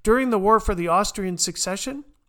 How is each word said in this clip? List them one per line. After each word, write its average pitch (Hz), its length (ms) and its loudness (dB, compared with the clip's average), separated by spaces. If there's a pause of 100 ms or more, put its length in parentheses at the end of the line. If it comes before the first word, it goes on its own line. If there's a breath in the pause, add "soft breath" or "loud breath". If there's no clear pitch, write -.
During 254 260 4
the 226 80 2
War 208 220 4
for 208 160 -2
the 170 140 -4
Austrian 185 480 0
Succession, 196 680 -6 (260)